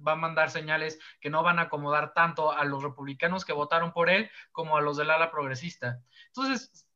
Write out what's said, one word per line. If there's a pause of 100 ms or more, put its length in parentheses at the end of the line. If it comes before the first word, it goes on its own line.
va
a
mandar
señales (240)
que
no
van
a
acomodar
tanto
a
los
republicanos
que
votaron
por
él (200)
como
a
los
del
ala
progresista. (260)
Entonces